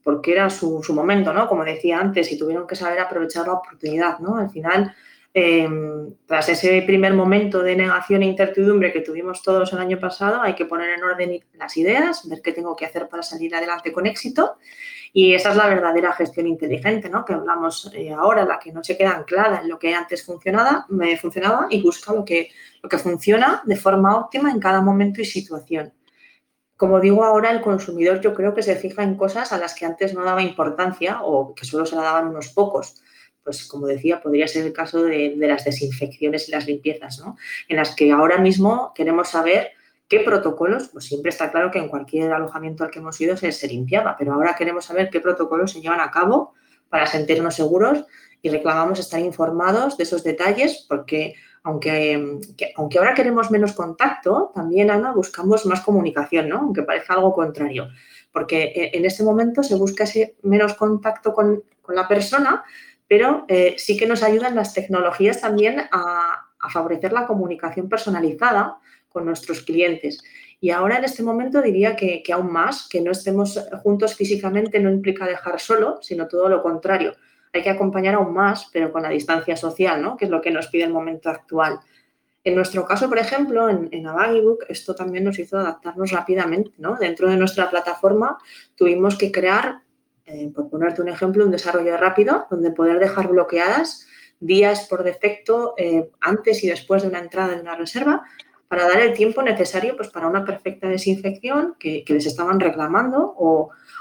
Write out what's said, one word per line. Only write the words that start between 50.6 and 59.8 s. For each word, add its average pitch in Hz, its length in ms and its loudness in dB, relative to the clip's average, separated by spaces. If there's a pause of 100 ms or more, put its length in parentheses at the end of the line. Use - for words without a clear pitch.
porque, 156 460 -4 (280)
aunque, 156 500 0
em, 143 280 -4 (160)
que, - 200 -8
aunque 151 220 0
ahora 214 160 4
queremos 240 360 2
menos 208 240 4
contacto, 202 800 -2
también, 185 360 2
Ana, 226 220 2
buscamos 202 540 0
más 185 160 0
comunicación, 165 680 0
¿no? 180 100 -2
Aunque 226 260 -2
parezca 160 300 -2
algo 185 200 4
contrario, 147 540 -4 (440)
porque, 156 320 -2
eh, 165 300 -4
en 175 100 0
este 190 200 0
momento 233 380 2
se 262 120 0
busca 196 300 0